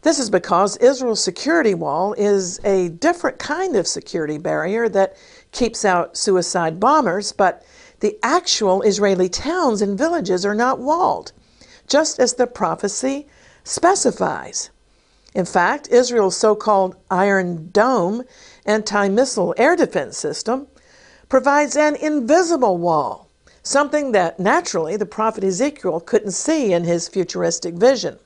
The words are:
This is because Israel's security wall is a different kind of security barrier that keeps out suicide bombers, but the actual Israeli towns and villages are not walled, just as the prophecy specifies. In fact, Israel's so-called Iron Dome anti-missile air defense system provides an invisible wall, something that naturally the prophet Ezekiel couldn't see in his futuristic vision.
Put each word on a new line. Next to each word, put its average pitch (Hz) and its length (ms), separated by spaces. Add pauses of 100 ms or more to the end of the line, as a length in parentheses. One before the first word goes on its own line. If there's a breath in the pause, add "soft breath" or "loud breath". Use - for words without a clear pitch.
This 302 160
is 226 100
because 185 480
Israel's 247 460
security 247 500
wall 165 400
is 196 500
a 190 260
different 294 500
kind 339 360
of 170 120
security 151 500
barrier 165 520
that 190 260 (360 loud breath)
keeps 233 320
out 180 320
suicide 175 640
bombers, 214 520
but - 320 (360 soft breath)
the - 220
actual 226 640
Israeli 196 460
towns 269 520
and 196 160
villages 202 480
are 208 100
not 247 220
walled, 254 540 (560 soft breath)
just 302 320
as 247 160
the 247 100
prophecy 240 840 (360 soft breath)
specifies. 190 1040 (640 soft breath)
In 180 120
fact, 185 440
Israel's 233 480
so-called 208 600 (120)
Iron 180 640
Dome 226 540 (420 loud breath)
anti-missile 208 880
air 294 180
defense 175 420
system 240 500 (640 soft breath)
provides 269 460
an 302 200
invisible 294 840
wall, 160 500 (360 soft breath)
something 285 480
that 185 280
naturally 196 560
the 202 100
prophet 220 380
Ezekiel 196 560
couldn't 214 320
see 285 400
in 175 120
his 170 240
futuristic 175 680
vision. 190 520